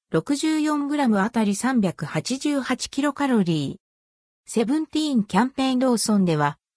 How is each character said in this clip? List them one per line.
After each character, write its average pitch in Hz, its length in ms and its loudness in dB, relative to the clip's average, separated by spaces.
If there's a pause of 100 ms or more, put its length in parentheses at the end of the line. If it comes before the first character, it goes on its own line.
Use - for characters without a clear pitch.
(120)
六 165 240 0
十 311 240 0
四 302 280 -2
グ 294 100 -2
ラ 277 100 2
ム 208 140 4
あ 208 100 0
た 226 120 0
り 202 120 0
三 247 260 0
百 175 240 -2
八 160 320 -4
十 285 240 -2
八 247 280 -4
キ - 120 -4
ロ 285 120 0
カ 285 140 -2
ロ 240 140 4
リ 156 380 -2
ー。 - 720 -20
セ 226 140 0
ブ 277 140 0
ン 320 60 -2
テ 302 140 -4
ィ 311 120 -2
ー 254 60 2
ン 202 60 4
キ - 120 -6
ャ 220 100 4
ン 262 40 -2
ペ 269 140 -4
ー 262 140 0
ン。 - 20 0
ロ 254 140 2
ー 220 40 2
ソ 208 200 0
ン 190 80 2
で 165 100 2
は、 147 240 0 (180)